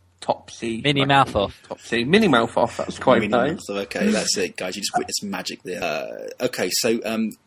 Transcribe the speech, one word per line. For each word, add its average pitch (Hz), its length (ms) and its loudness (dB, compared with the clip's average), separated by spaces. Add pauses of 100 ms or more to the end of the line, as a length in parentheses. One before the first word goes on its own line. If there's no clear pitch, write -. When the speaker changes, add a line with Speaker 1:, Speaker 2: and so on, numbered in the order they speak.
(200)
Speaker 1:
topsy. - 640 -6
Speaker 2:
Mini 139 200 2
Speaker 1:
Like, 135 60 2
Speaker 2:
mouth 139 300 4
off. 98 320 -2
Speaker 1:
Topsy. - 340 -4
Mini 196 240 6
mouth 120 300 4
off. - 200 2
That's - 220 -6
quite 120 220 4
Speaker 3:
Mini 104 100 -2
Speaker 1:
nice. 123 200 2
Speaker 3:
mouth 196 80 -6 (180)
off. 98 80 -2
Okay, 101 260 0
that's - 260 0
it, 92 200 -4
guys. 92 180 -6
You 101 60 -8
just - 160 -6
witnessed - 260 -4
magic 95 400 -8
there. 90 180 -8
Uh, 62 640 -6
okay, 104 260 -2
so, 117 320 0
um, 110 260 -2 (160)